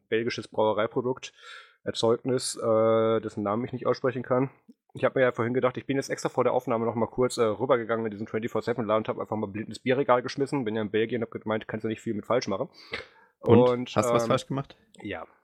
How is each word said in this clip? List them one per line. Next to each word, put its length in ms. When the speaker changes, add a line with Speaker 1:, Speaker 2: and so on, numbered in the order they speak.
Speaker 1:
belgisches 380
Brauereiprodukt, 880
Erzeugnis, 720
äh, 640
dessen 240
Namen 220
ich 80
nicht 120
aussprechen 380
kann. 260
Ich 100
hab 120
mir 60
ja 100
vorhin 220
gedacht, 240
ich 80
bin 120
jetzt 120
extra 200
vor 140
der 100
Aufnahme 320
noch 100
mal 120
kurz, 300
äh, 60
rübergegangen 640
in 60
diesen 160
twenty-four 340
seven 240
Laden 160
und 80
hab 100
einfach 160
mal 120
blind 200
ins 120
Bierregal 420
geschmissen. 420
Bin 120
ja 80
in 80
Belgien, 300
hab 100
gemeint, 360
kannst 160
du 60
nicht 120
viel 120
mit 120
falsch 220
machen. 220
Speaker 2:
Und? 200
Speaker 1:
Und, 260
Speaker 2:
Hast 140
du 40
was 100
Speaker 1:
ähm, 60
Speaker 2:
falsch 180
gemacht? 300
Speaker 1:
ja. 260